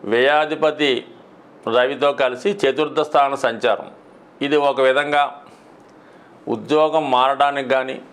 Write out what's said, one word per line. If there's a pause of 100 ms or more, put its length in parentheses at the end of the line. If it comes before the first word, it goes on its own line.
వ్యయాధిపతి (760)
రవితో
కలిసి (120)
చతుర్థ
స్థాన
సంచారం. (540)
ఇది (120)
ఒక
విధంగా (1300)
ఉద్యోగం
మారడానికి
కానీ (180)